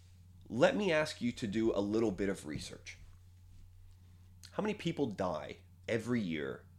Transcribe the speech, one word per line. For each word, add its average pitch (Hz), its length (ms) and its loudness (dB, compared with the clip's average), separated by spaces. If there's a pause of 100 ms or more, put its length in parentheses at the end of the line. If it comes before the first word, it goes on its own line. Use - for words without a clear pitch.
(500)
Let 131 260 4
me 196 160 2
ask 156 300 2
you 120 100 2
to - 160 -4
do 110 260 4
a 98 80 2
little 107 300 4
bit 95 180 0
of 95 160 -4
research. - 520 -10 (1500)
How - 100 -4
many 208 120 0
people 165 340 0
die 90 500 -4 (320)
every 117 320 2
year 76 400 -2 (180)